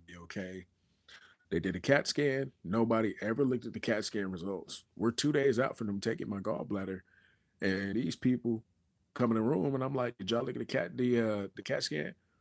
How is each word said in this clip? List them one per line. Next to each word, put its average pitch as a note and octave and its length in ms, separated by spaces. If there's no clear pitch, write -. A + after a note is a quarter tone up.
be F2 180
okay." F#2 420
They E2+ 100
did F#2 160
a F2+ 40
cat - 280
scan. C3+ 440
Nobody A2+ 560
ever A2+ 240
looked B2 220
at G2+ 80
the G#2+ 60
cat A2 240
scan G2 260
results. F#2 540
We're A2+ 160
two D3 200
days C3+ 280
out - 160
from A2+ 100
them G2+ 140
taking - 280
my G2+ 120
gallbladder, F#2+ 600
and G2 340
these C#3+ 200
people A#2+ 480
come A#2+ 160
in A2+ 60
the A2 60
room, C#3+ 320
and C3 100
I'm C3+ 100
like, B2 240
"Did F#2+ 120
y'all A#2 140
look - 120
at A#2+ 40
the A2+ 40
cat, A#2+ 320
the, B2 240
uh, G#2 360
the - 60
cat C#3 220
scan?" D3 300